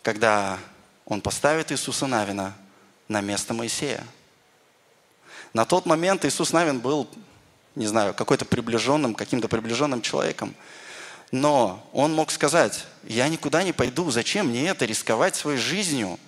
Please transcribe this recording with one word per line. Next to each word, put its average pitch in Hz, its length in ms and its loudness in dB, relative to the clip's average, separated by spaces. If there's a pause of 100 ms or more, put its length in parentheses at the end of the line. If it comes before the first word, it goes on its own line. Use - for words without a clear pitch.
когда 104 560 2 (480)
он 104 140 -4
поставит 151 540 0
Иисуса 135 340 -4
Навина 101 480 -2 (540)
на 107 100 0
место 101 340 -4
Моисея. 117 520 -4 (1500)
На 113 120 4
тот 180 200 2
момент 175 380 2
Иисус 147 300 0
Навин 160 260 2
был, 135 300 -2 (680)
не 107 100 -4
знаю, 104 280 2
какой-то - 320 0
приближенным, 120 680 0
каким-то 110 360 -4
приближенным 117 520 -2
человеком. - 540 -4 (760)
Но 127 600 2
он 151 220 2
мог 156 180 0
сказать: 143 540 2 (180)
«Я 117 240 0
никуда 160 360 0
не 175 100 -2
пойду, 139 360 0
зачем 190 380 0
мне 123 200 0
это, 196 180 0
рисковать 117 500 0
своей 147 220 -2
жизнью? 127 600 -2 (100)